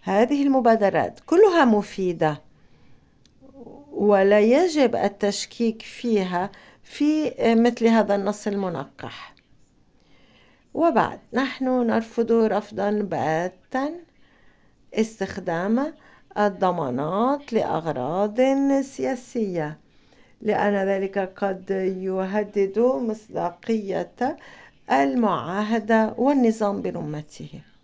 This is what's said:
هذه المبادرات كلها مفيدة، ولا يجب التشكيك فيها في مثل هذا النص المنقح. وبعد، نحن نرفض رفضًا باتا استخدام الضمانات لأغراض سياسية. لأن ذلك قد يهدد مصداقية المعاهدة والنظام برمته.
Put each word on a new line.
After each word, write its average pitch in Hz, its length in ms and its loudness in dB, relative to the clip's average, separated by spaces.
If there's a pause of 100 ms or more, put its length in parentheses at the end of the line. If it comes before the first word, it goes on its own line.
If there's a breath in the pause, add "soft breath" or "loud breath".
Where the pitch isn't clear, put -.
هذه 247 400 2
المبادرات 226 840 2
كلها 339 380 6
مفيدة، 180 760 0 (1500 soft breath)
ولا 202 480 4
يجب 240 560 4
التشكيك 208 880 -4
فيها 190 680 -2 (320 loud breath)
في 302 580 -2
مثل 233 460 4
هذا 226 280 4
النص 202 320 -4
المنقح. 175 880 -8 (1400 soft breath)
وبعد، 262 440 0 (140)
نحن 254 540 -2
نرفض 226 460 -2
رفضًا 214 580 0
باتا 185 1000 -4 (1040 soft breath)
استخدام 202 1000 -4 (440 soft breath)
الضمانات 185 1120 -2
لأغراض 165 880 -2 (400)
سياسية. 226 1080 -6 (520 soft breath)
لأن 202 480 0
ذلك 196 480 -4
قد 190 340 -6 (320)
يهدد 190 760 -2
مصداقية 214 1600 -2 (560 loud breath)
المعاهدة 220 1300 0
والنظام 226 640 2
برمته. 156 680 -8 (360)